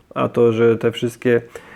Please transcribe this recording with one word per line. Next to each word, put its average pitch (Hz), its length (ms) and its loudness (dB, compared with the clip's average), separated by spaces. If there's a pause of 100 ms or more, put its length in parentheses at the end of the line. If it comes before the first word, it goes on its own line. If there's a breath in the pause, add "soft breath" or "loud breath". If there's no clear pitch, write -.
(160)
a 127 140 -4
to, 120 220 2
że 113 260 2
te 113 140 -2
wszystkie, 120 500 -2 (340 loud breath)